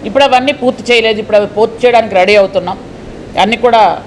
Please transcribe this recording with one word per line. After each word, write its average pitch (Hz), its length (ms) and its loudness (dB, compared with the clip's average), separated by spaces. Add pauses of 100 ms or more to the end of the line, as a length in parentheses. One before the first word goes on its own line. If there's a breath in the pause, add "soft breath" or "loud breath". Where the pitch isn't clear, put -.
ఇప్పుడు 254 200 0
అవన్నీ 262 280 0
పూర్తి 240 400 -2
చేయలేదు. 220 280 0
ఇప్పుడు 214 160 -2
అవి 208 100 2
పూర్తి 220 400 -2
చేయడానికి 226 280 2
రెడీ 190 220 4
అవుతున్నాం, 190 420 0 (640)
అన్నీ 214 160 0
కూడా 226 500 2